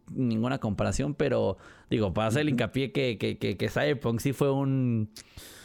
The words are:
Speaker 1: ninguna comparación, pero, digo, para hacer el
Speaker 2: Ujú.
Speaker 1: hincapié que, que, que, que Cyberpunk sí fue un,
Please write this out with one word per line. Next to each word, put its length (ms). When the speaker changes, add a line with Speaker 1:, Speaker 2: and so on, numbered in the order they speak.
Speaker 1:
ninguna 460
comparación, 560
pero, 440
digo, 220
para 140
hacer 140
el 80
Speaker 2:
Ujú. 60
Speaker 1:
hincapié 360
que, 280
que, 200
que, 180
que 120
Cyberpunk 500
sí 140
fue 180
un, 600